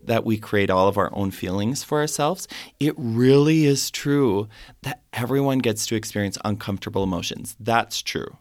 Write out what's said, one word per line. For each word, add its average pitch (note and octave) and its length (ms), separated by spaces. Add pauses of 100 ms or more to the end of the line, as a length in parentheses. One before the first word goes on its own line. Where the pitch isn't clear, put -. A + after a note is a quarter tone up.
that A2+ 200
we A2 140
create G2+ 320
all F#2+ 180
of G2+ 100
our F2+ 180
own G2 160
feelings G2+ 520
for D3+ 160
ourselves. D3+ 480 (320)
It D3 180
really C#3 680
is C#3 260
true B2 560 (360)
that - 200 (100)
everyone C3+ 460
gets A2+ 280
to A#2 80
experience G#2 500
uncomfortable G2 580
emotions. - 560
That's A2+ 420
true. - 400